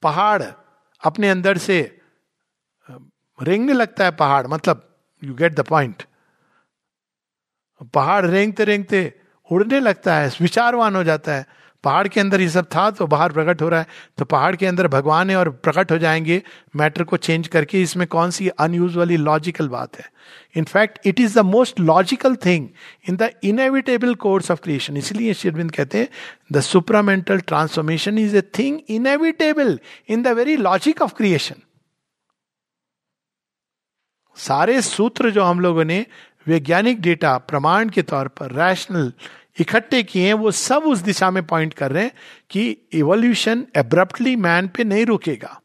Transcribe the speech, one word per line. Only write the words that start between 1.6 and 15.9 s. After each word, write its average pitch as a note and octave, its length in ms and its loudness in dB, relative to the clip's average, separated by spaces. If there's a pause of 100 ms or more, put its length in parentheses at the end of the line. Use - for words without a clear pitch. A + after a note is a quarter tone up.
अ, C3 80 -20 (460)
रेंगने G#3 300 0
लगता A#3 320 0
है F3+ 60 2
पहाड़, C#3 360 2
मतलब, D3+ 500 -4 (280)
you C3 160 -12
get E3 140 2
the C#3 180 -2
point। C#3 300 -2 (1900)
पहाड़ F3 320 2
रेंगते G3+ 380 0
रेंगते G3+ 560 -2 (320)
उड़ने A3 280 2
लगता F#3+ 360 0
है, D3 140 0 (100)
विचारवान A3+ 560 0
हो F#3 80 0
जाता D#3 300 -2
है। C3+ 120 -6 (380)
पहाड़ E3 240 2
के G#3 120 -2
अंदर G3 200 2
ये F#3 80 2
सब E3+ 260 0
था F#3+ 160 2
तो G3 160 -2
बाहर D3+ 260 2
प्रकट D#3+ 300 0
हो D#3 60 -2
रहा E3 120 0
है, D#3+ 60 -6 (320)
तो D3 60 -2
पहाड़ D3+ 320 0
के F#3+ 100 -2
अंदर F3+ 220 0
भगवान D3+ 420 2
है F#3+ 60 2
और F3+ 140 2
प्रकट E3 420 0